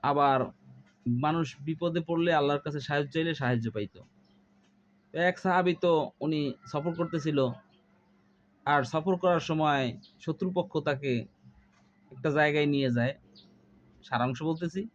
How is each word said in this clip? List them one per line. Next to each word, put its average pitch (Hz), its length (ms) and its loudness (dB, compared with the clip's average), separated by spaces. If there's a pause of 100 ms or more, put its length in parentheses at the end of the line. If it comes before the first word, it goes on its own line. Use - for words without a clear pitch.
আবার 143 360 4 (840)
মানুষ 156 220 0 (200)
বিপদে 165 420 -2
পড়লে 170 300 0
আল্লাহর 143 260 2
কাছে 147 220 -6
সাহায্য 147 280 -2
চাইলে 160 260 -2
সাহায্য 123 340 0
পাইত। 104 220 -6 (1160)
এক 180 300 2
সাহাবী 180 300 4 (100)
তো 175 80 6 (320)
উনি 151 160 0 (320)
সফর 156 260 -2
করতেছিল, 160 400 0 (1300)
আর 147 140 4 (120)
সফর 160 300 0
করার 175 280 2
সময় 151 340 2 (400)
শত্রুপক্ষ 185 480 -4 (160)
তাকে 139 240 -2 (1000)
একটা 131 260 -4
জায়গায় 147 360 4
নিয়ে 135 220 2
যায়, 120 180 0 (920)
সারাংশ 123 340 -2
বলতেছি। 165 400 -4 (120)